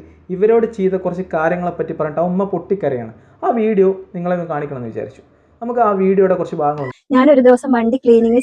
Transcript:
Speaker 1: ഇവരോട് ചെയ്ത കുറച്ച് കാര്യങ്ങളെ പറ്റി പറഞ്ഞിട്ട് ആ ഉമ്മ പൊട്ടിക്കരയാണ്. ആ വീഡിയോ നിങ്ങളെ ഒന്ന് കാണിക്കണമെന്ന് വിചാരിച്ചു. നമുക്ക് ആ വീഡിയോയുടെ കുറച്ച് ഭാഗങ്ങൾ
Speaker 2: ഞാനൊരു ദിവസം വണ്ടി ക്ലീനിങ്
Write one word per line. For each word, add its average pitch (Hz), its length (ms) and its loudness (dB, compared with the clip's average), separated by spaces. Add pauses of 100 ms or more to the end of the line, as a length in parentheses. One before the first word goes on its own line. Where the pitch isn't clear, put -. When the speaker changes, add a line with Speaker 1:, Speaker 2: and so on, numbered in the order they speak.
(360)
Speaker 1:
ഇവരോട് 220 300 2 (120)
ചെയ്ത 190 260 0
കുറച്ച് 180 300 -6
കാര്യങ്ങളെ 170 460 -2
പറ്റി 160 200 -6
പറഞ്ഞിട്ട് 151 240 -4
ആ 180 60 0
ഉമ്മ 180 140 -2 (100)
പൊട്ടിക്കരയാണ്. 143 580 -4 (320)
ആ 359 60 -2 (100)
വീഡിയോ 208 300 2 (260)
നിങ്ങളെ 175 220 -4
ഒന്ന് 170 160 -8
കാണിക്കണമെന്ന് 143 400 -8
വിചാരിച്ചു. 107 280 -10 (400)
നമുക്ക് 233 260 -2
ആ - 20 2 (140)
വീഡിയോയുടെ 190 360 4
കുറച്ച് 165 220 -8
ഭാഗങ്ങൾ 147 260 -2 (280)
Speaker 2:
ഞാനൊരു 262 320 6
ദിവസം 254 240 4
വണ്ടി 233 320 0
ക്ലീനിങ് 233 400 4